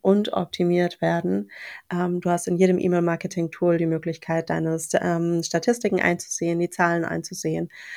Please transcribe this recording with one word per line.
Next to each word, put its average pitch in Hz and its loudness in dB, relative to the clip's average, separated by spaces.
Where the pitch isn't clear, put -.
und 202 4
optimiert 175 0
werden. 180 0
Ähm, 175 0
du 175 0
hast 175 -2
in 180 0
jedem 185 6
E-Mail-Marketing-Tool 170 0
die 165 2
Möglichkeit, 165 -2
deine 160 0
St-, - -2
ähm, 170 0
Statistiken 226 0
einzusehen, 170 -2
die 175 0
Zahlen 170 2
einzusehen. 165 -4